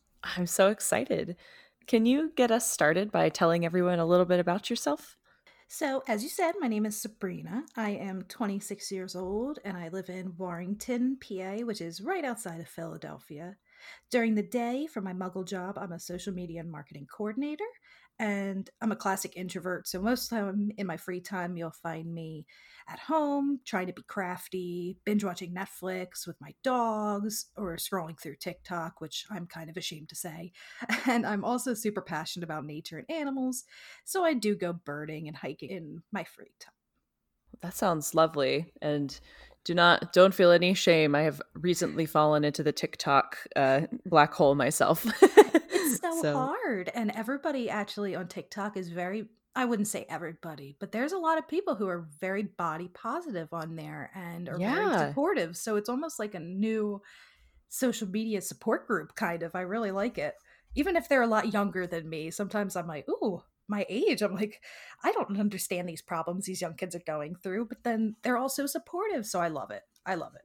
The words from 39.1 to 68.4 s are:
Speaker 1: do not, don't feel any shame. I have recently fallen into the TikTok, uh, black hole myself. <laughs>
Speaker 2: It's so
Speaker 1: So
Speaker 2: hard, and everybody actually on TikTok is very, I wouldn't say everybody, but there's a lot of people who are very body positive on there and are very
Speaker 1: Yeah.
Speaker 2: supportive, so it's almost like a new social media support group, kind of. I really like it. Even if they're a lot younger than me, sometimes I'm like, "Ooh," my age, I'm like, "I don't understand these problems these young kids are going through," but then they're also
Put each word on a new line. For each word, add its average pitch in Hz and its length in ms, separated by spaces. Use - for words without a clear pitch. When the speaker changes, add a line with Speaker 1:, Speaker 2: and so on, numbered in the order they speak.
Speaker 1:
do 170 100
not, 175 380
don't 185 200
feel 175 180
any 175 220
shame. 156 400
I 151 100
have 147 180
recently 160 520
fallen 151 400
into 147 180
the 147 80
TikTok, - 680
uh, 135 240
black 151 260
hole 143 220
myself. 143 560
<laughs> - 40
Speaker 2:
It's 320 320
so 330 200
Speaker 1:
So 151 140
Speaker 2:
hard, 277 580
and 220 180
everybody 254 580
actually 202 460
on 175 120
TikTok 208 480
is 180 140
very, 180 360
I 262 80
wouldn't 220 240
say - 220
everybody, 156 720
but 202 120
there's 269 220
a 392 40
lot 320 200
of 311 100
people 339 280
who 196 120
are 175 200
very 196 240
body 170 460
positive 233 640
on 165 220
there 151 380
and 175 360
are 151 80
very 202 160
Speaker 1:
Yeah. 302 340
Speaker 2:
supportive, 214 480
so 214 220
it's 208 100
almost 285 320
like 214 160
a 170 40
new 202 600
social 233 380
media 214 340
support - 440
group, 160 300
kind 170 280
of. 165 120
I 180 60
really 202 300
like 202 260
it. 147 180
Even 339 220
if - 100
they're 269 140
a 233 60
lot 214 260
younger 185 340
than 165 220
me, 160 220
sometimes 202 440
I'm 170 120
like, 156 200
"Ooh," 285 340
my 202 180
age, 277 340
I'm 196 140
like, 208 260
"I 359 80
don't 208 260
understand 185 480
these 165 140
problems 175 440
these 180 160
young 165 140
kids 175 200
are 170 100
going 151 300
through," 196 320
but - 160
then 220 400
they're 247 140
also 269 280